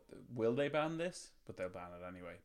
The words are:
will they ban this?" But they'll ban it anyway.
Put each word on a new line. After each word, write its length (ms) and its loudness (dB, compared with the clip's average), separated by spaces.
will 200 6
they 140 4
ban 300 2
this?" 320 -4
But 100 -10
they'll 120 -2
ban 200 -6
it 60 -6
anyway. 280 -8